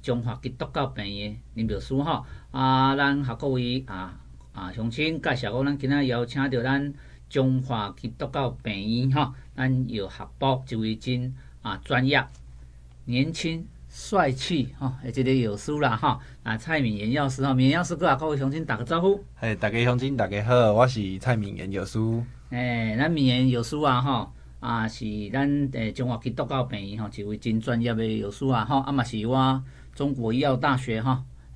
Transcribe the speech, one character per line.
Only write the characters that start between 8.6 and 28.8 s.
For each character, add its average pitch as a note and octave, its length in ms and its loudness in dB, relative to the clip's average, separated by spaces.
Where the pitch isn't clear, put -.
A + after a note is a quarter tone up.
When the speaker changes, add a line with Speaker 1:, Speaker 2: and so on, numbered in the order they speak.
Speaker 1:
病 G#2+ 340 -2
院 B2+ 140 2
哈， C#3 200 2
咱 C3 320 2
药 G#2 200 -4
学 - 200 -12
部 C3+ 280 2
一 B2 60 -6
位 A2 220 0
真 B2+ 360 -4
啊 G#2+ 220 -6
专 B2+ 200 2
业、 C3+ 220 4
年 C3 280 2
轻、 E3 320 -4
帅 E3 440 2
气 C3 440 -2
哈， C3 280 -4
的 A#2+ 80 -8
这 C3 100 0
个 C3 100 4
药 A2+ 240 2
师 B2 220 -8
啦 C3+ 160 2
哈， C3 240 2
啊， A2 140 -2
蔡 D#3 240 -2
敏 A2 160 2
妍 G#2+ 160 0
药 C#3+ 160 2
师 C3 180 -2
哈， C3+ 80 4
敏 C3 140 6
妍 D3 80 6
药 F3 80 2
师， F3 100 -4
各 D3+ 320 2
位 D3+ 100 0
乡 C3+ 140 0
亲 D#3+ 140 -4
打 A#2 120 -2
个 B2 60 -4
招 E3 180 0
呼。 G3 220 4
Speaker 2:
嘿， A2 180 -2
大 G2+ 160 0
家 A#2 140 2
乡 B2 120 4
亲， C3 200 0
大 G#2+ 100 2
家 G2+ 160 -2
好， A#2 300 6
我 A2 120 8
是 G#2+ 360 0
蔡 B2 160 2
敏 G#2 200 -4
妍 F#2+ 140 -8
药 F#2+ 140 -2
师。 - 160 -2
Speaker 1:
诶， A#2 480 -2
咱 D3 100 4
敏 D#3 160 4
妍 B2+ 260 6
药 A#2+ 120 2
师 C3 140 -4
啊 C#3 240 4
哈， B2+ 320 0
啊， A#2 280 -2
是 - 160 -10
咱 C#3 420 2
诶 A2+ 200 -2
中 B2 160 -2
华 A#2+ 80 -2
基 A#2 140 -4
督 B2+ 160 -4
教 C3 180 0
病 G2+ 260 -8
院 A2 120 -6
吼， G#2 120 -6
一 G#2 80 -8
位 G#2 140 -4
真 A2+ 240 0
专 A#2 220 0
业 A#2 100 0
的 A2+ 140 0
药 G#2 140 -2
师 C3+ 160 -4
啊 A#2+ 180 2
哈， C#3 220 2